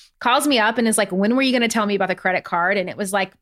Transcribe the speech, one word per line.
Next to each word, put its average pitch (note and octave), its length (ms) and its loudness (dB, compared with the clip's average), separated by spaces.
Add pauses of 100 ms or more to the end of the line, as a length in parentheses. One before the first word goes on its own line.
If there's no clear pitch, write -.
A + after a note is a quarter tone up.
(180)
Calls C4 280 0
me C#4 120 2
up A3 200 2
and A#3 100 2
is G#3+ 80 0
like, G3+ 160 0
"When G3+ 240 2
were C4+ 60 2
you B3+ 100 2
gonna A#3+ 160 2
tell A3+ 160 0
me G3+ 120 0
about F#3 120 0
the F#3 60 -2
credit F3+ 280 -2
card?" F3+ 360 -2
And F#3 100 -4
it A#2 80 -12
was F#3+ 160 -6
like, F#3+ 300 -2